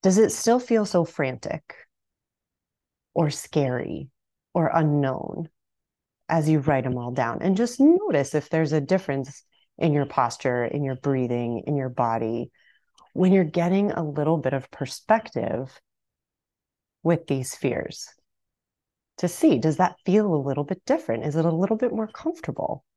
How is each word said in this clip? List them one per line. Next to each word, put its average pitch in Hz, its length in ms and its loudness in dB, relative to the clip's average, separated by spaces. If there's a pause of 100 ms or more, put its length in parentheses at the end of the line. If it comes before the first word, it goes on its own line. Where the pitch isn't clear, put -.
Does 190 160 4
it 220 140 6
still 233 260 2
feel 233 260 2
so 175 200 2
frantic - 720 -6 (1400)
or 151 160 2
scary 135 800 -4 (420)
or 165 220 2
unknown 147 760 0 (800)
as 160 200 2
you 156 100 4
write 135 280 2
'em 127 120 -2
all 120 140 -6
down? 120 280 -2
And 190 160 2
just 240 220 -2
notice 311 560 4
if 151 160 -2
there's 160 220 2
a 156 80 2
difference 139 640 -2 (340)
in 165 140 2
your 143 140 2
posture, 123 580 0
in 147 180 -4
your 135 140 -4
breathing, 120 680 -2
in 147 100 -2
your 135 120 -2
body, 117 600 -2 (640)
when 185 200 4
you're 190 120 6
getting 180 480 0
a - 100 -4
little 151 360 0
bit 131 160 -2
of 131 180 -6
perspective 131 1080 -4 (1200)
with 165 240 0
these 131 260 -4
fears - 540 -6 (1080)
to 180 100 -2
see, 190 300 2
does 151 180 2
that - 280 0
feel 202 300 2
a - 20 2
little 139 280 -2
bit 185 200 -8
different? 254 400 -2
Is 151 120 -2
it 160 80 2
a 170 60 2
little 190 260 0
bit 240 160 -2
more 220 160 -4
comfortable? - 760 -8 (120)